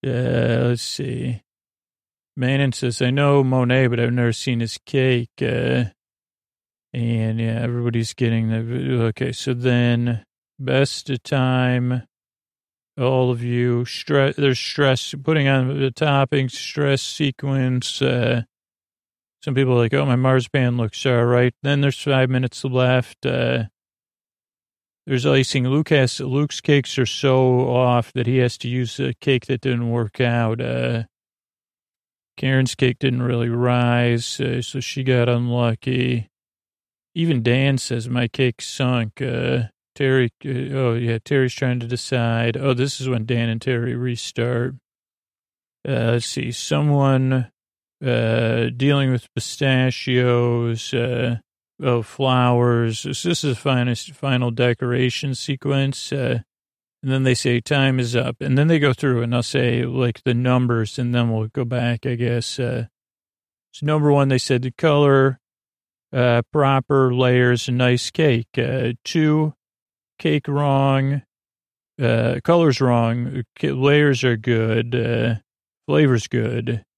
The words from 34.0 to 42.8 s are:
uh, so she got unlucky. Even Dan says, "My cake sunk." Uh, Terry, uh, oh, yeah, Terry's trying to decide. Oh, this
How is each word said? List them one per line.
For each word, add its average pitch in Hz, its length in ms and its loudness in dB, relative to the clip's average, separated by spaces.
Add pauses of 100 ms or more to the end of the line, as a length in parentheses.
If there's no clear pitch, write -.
uh, 123 200 -2
so 131 200 -8
she 131 240 -8
got 123 240 2
unlucky. 120 1000 -2 (880)
Even 165 280 0
Dan 135 340 2
says, 120 320 -6
"My 123 200 -2
cake 127 340 -2
sunk." 123 580 -2
Uh, 127 440 -2 (320)
Terry, 131 340 2 (160)
uh, - 20 -6
oh, 131 460 -2
yeah, 117 240 -2
Terry's 131 360 0
trying 123 260 -2
to 117 80 -8
decide. 117 680 -2
Oh, 135 160 0
this 131 280 -2